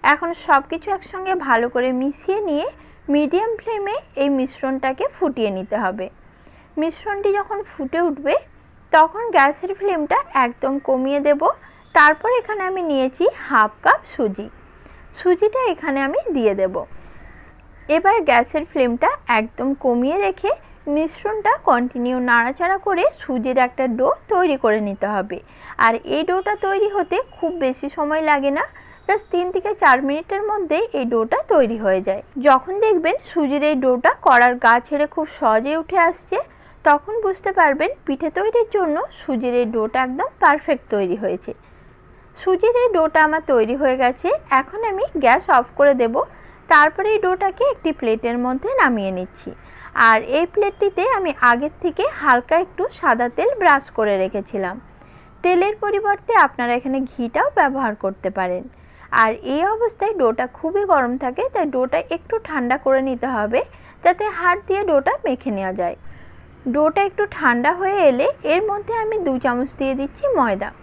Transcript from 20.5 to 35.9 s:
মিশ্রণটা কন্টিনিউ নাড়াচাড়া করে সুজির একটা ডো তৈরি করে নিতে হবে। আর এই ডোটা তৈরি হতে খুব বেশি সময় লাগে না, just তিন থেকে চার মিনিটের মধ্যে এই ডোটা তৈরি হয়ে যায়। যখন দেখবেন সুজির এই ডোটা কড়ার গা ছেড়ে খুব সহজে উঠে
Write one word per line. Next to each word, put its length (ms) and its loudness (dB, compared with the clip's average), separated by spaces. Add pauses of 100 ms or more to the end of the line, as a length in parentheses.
মিশ্রণটা 680 -2 (160)
কন্টিনিউ 480 0 (120)
নাড়াচাড়া 480 2
করে 260 0 (180)
সুজির 360 -2 (100)
একটা 180 -2 (120)
ডো 100 2 (200)
তৈরি 360 2
করে 180 2
নিতে 260 -4
হবে। 300 -4 (480)
আর 80 4 (220)
এই 140 0
ডোটা 240 -2 (120)
তৈরি 300 0
হতে 220 -2 (200)
খুব 220 -4
বেশি 300 -4
সময় 420 -4
লাগে 280 0
না, 60 -4 (440)
just 220 -2
তিন 140 -2 (100)
থেকে 160 -2 (100)
চার 160 6 (100)
মিনিটের 360 -4
মধ্যে 340 -2 (220)
এই 60 -4
ডোটা 340 -2 (140)
তৈরি 240 2
হয়ে 300 0
যায়। 140 -4 (260)
যখন 260 4 (120)
দেখবেন 300 2 (160)
সুজির 380 0
এই 140 2
ডোটা 280 2 (140)
কড়ার 280 6 (100)
গা 120 6 (120)
ছেড়ে 200 -2
খুব 200 -4 (120)
সহজে 420 2
উঠে 160 -4 (120)